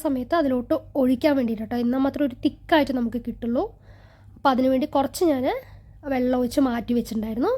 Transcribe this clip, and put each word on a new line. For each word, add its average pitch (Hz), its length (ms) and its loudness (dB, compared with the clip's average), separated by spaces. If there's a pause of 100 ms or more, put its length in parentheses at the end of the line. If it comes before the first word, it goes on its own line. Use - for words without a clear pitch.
സമയത്ത് 254 340 -2
അതിലോട്ട് 254 340 0 (260)
ഒഴിക്കാൻ 262 380 4
വേണ്ടിയിട്ട് 226 320 -2
ട്ടോ. 240 140 -2
എന്നാൽ 262 200 0
മാത്രമേ 277 240 0
ഒരു 247 160 -10
തിക്കായിട്ട് 294 540 2
നമുക്ക് 240 280 -4
കിട്ടുള്ളൂ. 240 360 -4 (720)
അപ്പോൾ 277 160 2
അതിനുവേണ്ടി 262 420 2
കുറച്ച് 277 360 0
ഞാൻ 262 140 0 (680)
വെള്ളം 254 260 0
ഒഴിച്ച് 247 300 0
മാറ്റി 240 300 -4
വെച്ചിട്ടുണ്ടായിരുന്നു. 226 580 -4